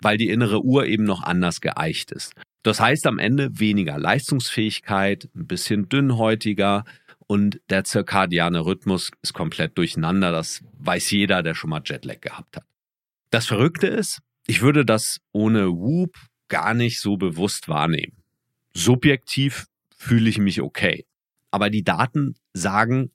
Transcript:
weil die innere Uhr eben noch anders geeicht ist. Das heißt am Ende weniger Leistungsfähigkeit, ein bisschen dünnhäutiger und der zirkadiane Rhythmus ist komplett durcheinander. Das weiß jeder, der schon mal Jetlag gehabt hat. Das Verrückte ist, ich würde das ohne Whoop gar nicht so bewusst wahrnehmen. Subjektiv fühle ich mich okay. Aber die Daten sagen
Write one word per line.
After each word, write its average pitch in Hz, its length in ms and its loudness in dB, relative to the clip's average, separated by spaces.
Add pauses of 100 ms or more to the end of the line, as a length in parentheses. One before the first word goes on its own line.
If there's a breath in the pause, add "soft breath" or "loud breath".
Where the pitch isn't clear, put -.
weil 107 160 2
die 110 120 0
innere 107 340 2
Uhr 131 240 2
eben 107 160 0
noch 98 200 0
anders 87 380 0
geeicht - 520 -4
ist. - 200 -14 (300 loud breath)
Das 107 160 2
heißt 127 300 2
am 117 100 -2
Ende 123 400 0
weniger 101 400 2
Leistungsfähigkeit, 104 1400 -2
ein 85 120 -10
bisschen 98 420 -4
dünnhäutiger 110 960 0 (420 loud breath)
und 101 340 2 (100)
der 95 120 2
zirkadiane 87 840 0
Rhythmus 92 460 -2 (120)
ist - 100 -8
komplett 80 440 -6
durcheinander. 87 540 0
Das 80 320 -4 (160)
weiß 90 320 -2
jeder, 98 320 2
der 80 140 -4
schon 82 140 -8
mal 78 140 -4
Jetlag - 360 -10
gehabt - 360 -14
hat. - 80 -14 (680)
Das 117 160 0
Verrückte 147 420 0
ist, - 320 -4 (260)
ich - 160 0
würde 143 220 6
das 110 340 0 (140)
ohne 107 340 2
Whoop 127 480 -2 (340)
gar 92 260 0
nicht 120 260 0
so 101 160 0
bewusst 90 520 -2
wahrnehmen. 78 540 -2 (500)
Subjektiv 127 920 2 (300)
fühle 113 340 2
ich 104 80 0
mich 98 240 0
okay. - 420 -2 (460)
Aber 104 200 0
die 107 140 -2
Daten 120 500 0 (180)
sagen 110 640 0